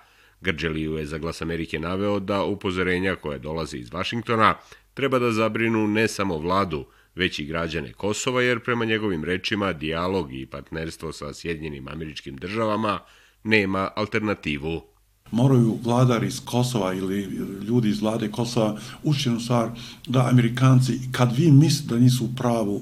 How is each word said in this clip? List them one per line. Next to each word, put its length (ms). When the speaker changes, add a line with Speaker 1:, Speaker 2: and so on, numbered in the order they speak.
Speaker 1:
Grđeliju 560
je 80
za 120
Glas 240
Amerike 380
naveo 400
da 240
upozorenja 720
koje 240
dolaze 380
iz 160
Vašingtona 600
treba 260
da 120
zabrinu 560
ne 200
samo 300
vladu, 480
već 240
i 60
građane 480
Kosova, 480
jer 180
prema 260
njegovim 380
rečima 500
dijalog 600
i 120
partnerstvo 680
sa 220
Sjedinjenim 540
Američkim 500
Državama 640
nema 520
alternativu. 1000
Speaker 2:
Moraju 520
vladari 440
iz 180
Kosova 480
ili 280
ljudi 220
iz 120
vlade 300
Kosova 460
ući 260
jednu 100
stvar 300
da 200
Amerikanci, 720
kad 260
vi 140
mislite 420
da 60
nisu 260
u 120
pravu, 440